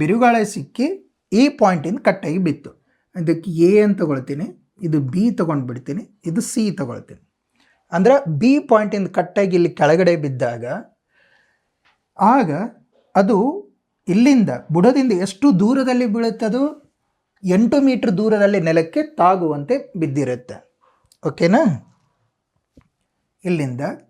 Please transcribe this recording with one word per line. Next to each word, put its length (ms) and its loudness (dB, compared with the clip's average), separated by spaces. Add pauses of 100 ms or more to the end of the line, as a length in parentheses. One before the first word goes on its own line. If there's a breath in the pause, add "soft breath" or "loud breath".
ಬಿರುಗಾಳಿಗೆ 540 2
ಸಿಕ್ಕಿ 320 -6 (540)
ಈ 20 6 (180)
ಪಾಯಿಂಟಿಂದ 480 0
ಕಟ್ಟಾಗಿ 400 -2
ಬಿತ್ತು. 220 -6 (460)
ಇದಕ್ಕೆ 340 -4 (180)
ಎ 20 6 (140)
ಅಂತ 180 0
ತಗೊಳ್ತೀನಿ, 440 -6 (400)
ಇದು 120 0 (140)
ಬಿ 120 0 (140)
ತಗೊಂಡು 320 -2
ಬಿಡ್ತೀನಿ, 320 -10 (280)
ಇದು 100 -2 (100)
ಸಿ 120 -4 (180)
ತಗೊಳ್ತೀನಿ. 420 -12 (760)
ಅಂದ್ರೆ 180 4 (260)
ಬಿ 120 4 (180)
ಪಾಯಿಂಟಿಂದ 380 0 (100)
ಕಟ್ಟಾಗಿ 400 -2
ಇಲ್ಲಿ 120 2 (100)
ಕೆಳಗಡೆ 340 4 (100)
ಬಿದ್ದಾಗ 400 -6 (1700)
ಆಗ 140 0 (680)
ಅದು 160 2 (720)
ಇಲ್ಲಿಂದ 420 4 (240)
ಬುಡದಿಂದ 380 2 (140)
ಎಷ್ಟು 200 -2 (160)
ದೂರದಲ್ಲಿ 520 0
ಬೀಳುತ್ತದೋ 500 -2 (800)
ಎಂಟು 340 2 (100)
ಮೀಟರ್ 340 0
ದೂರದಲ್ಲಿ 480 2
ನೆಲಕ್ಕೆ 340 0 (180)
ತಾಗುವಂತೆ 560 0 (240)
ಬಿದ್ದಿರುತ್ತೆ. 560 -4 (720)
ಓಕೆನಾ? 340 0 (1800)
ಇಲ್ಲಿಂದ 380 -4 (280)